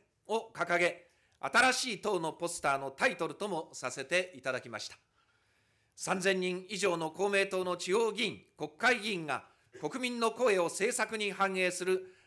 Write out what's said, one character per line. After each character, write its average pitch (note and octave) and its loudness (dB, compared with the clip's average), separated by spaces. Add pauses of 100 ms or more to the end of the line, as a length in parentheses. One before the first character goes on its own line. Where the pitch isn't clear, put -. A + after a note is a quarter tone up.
(280)
を A3 -2
掲 F3 0
げ、 - 0 (320)
新 B3 6
し B3+ -2
い E3 -10
党 G3+ 0
の D#3+ -2
ポ E3+ -4
ス - -6
タ C#3+ 4
ー C#3 2
の C#3 -6
タ B3 0
イ G#3 0
ト D#3+ -2
ル D3+ -8
と G3+ -4
も D#3+ -4
さ - -8
せ C3+ -8
て F3+ -2
い B2+ -16
た C3+ -2
だ B2 -4
き B2 -12
ま A2 -8
し - -10
た。 - -18 (1000)
三 F#3 -2
千 F#3+ 2
人 F3+ -2
以 G#3 -4
上 F3 2
の D#3+ -2
公 G3 0
明 G3 4
党 F#3+ -2
の F3+ -2
地 F3+ -2
方 A3+ 4
議 G#3+ -2
員、 A#2 -6 (160)
国 D3+ -8
会 A#3+ 4
議 G#3 -4
員 E3 -4
が C3 -4 (340)
国 D#3+ -4
民 A#3+ -4
の A3+ 2
声 A3+ 4
を E3+ 4
政 G3+ 0
策 A3 -2
に G#3 -2
反 G3 0
映 F3+ 2
す F3+ -6
る F#3 0 (140)